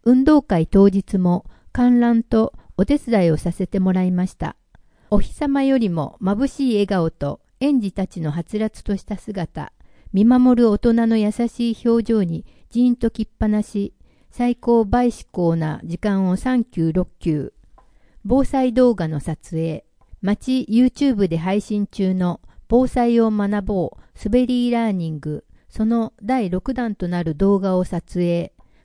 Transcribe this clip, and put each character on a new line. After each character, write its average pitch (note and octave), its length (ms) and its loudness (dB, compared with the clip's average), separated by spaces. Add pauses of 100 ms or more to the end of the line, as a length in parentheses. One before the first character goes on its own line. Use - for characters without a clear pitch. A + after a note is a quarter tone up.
運 B3+ 200 4
動 D4 180 4
会 E3+ 260 0
当 G3 220 6
日 G3 280 -2
も F3+ 280 0 (280)
観 B3 260 4
覧 A#3 240 2
と A3 300 0 (240)
お F#3+ 80 2
手 D4 120 0
伝 G#3+ 300 0
い E3 40 4
を D3+ 60 0
さ E3+ 140 -4
せ F#3 160 -6
て G3 120 -4
も F#3 140 0
ら F#3 100 0
い F3+ 80 0
ま F3+ 140 0
し - 100 -8
た。 - 200 -10 (560)
お G#3+ 80 4
日 - 140 0
様 C#4 300 -2
よ C4+ 140 2
り A3+ 120 0
も E3 320 -6
眩 G#3 260 -2
し C4+ 240 -4
い - 20 -2
笑 G3+ 140 0
顔 E3+ 240 0
と - 300 -8 (180)
園 C4+ 220 0
児 G3 100 -4
た F#3 160 -6
ち - 140 -12
の D3+ 100 -4
は E3 120 -6
つ - 140 -8
ら G#3+ 120 -2
つ - 140 -16
と G3+ 120 -4
し - 80 -10
た G3 140 -10
姿、 E3+ 560 -10 (400)
見 G3 100 4
守 B3 380 6
る A3+ 80 6
大 G#3 80 2
人 A#3 160 2 (140)
の A3+ 100 2
優 G#3+ 140 0
し A#3 420 -4
い - 120 -8
表 A#3 180 2
情 A3 200 0
に E3 220 -6 (240)
ジ A#3+ 120 -2
ー B3 100 4
ン A#3+ 40 0
と A3+ 160 -2
き A3 120 -6
っ - 40 -6 (100)
ぱ A3 120 -2
な G#3+ 120 0
し、 G3+ 320 -6 (380)
最 A#3+ 240 -2
高 A#3 300 2
倍 A#3+ 240 2
思 - 80 -8 (140)
考 E3+ 240 0
な D#3 280 -4
時 E3 140 -8
間 F#3+ 300 -2
を F3+ 100 0
サ B3+ 180 -2
ン A#3+ 80 0
キ - 180 -6
ュ E3 80 0
ー D#3+ 40 -4
六 F3+ 160 -2 (100)
級。 D3+ 340 -4 (720)
防 B3+ 220 2
災 B3+ 280 0
動 B3 220 4
画 E3+ 140 -4
の D#3 100 -4
撮 - 320 -10
影。 D#3+ 340 -6 (360)
町 B3+ 480 -2
YouTube A#3+ 580 2
で E3 100 -2
配 F#3+ 220 -2
信 G#3 280 -4
中 F#3+ 260 -2
の F3+ 280 -2 (260)
防 B3 200 2
災 A#3+ 320 2
を A3+ 100 4
学 G#3 360 -2
ぼ F#3+ 320 -4
う、 - 220 -20
ス - 100 -6
ベ B3 180 2
リ A#3+ 220 0
ー A#3+ 40 -2
ラ A#3 160 0
ー - 20 -2
ニ E3+ 200 -4
ン D#3 80 -8
グ、 D3+ 260 -10 (240)
そ - 160 -4
の A3+ 280 -2 (100)
第 A3+ 260 -2
六 F#3 240 -4
弾 A#3 220 -4
と F3+ 120 -6
な F3 160 -4
る D#3+ 120 -4
動 G3 240 2
画 F#3 180 0
を F#3 60 0
撮 - 320 -8
影。 E3+ 380 -2 (320)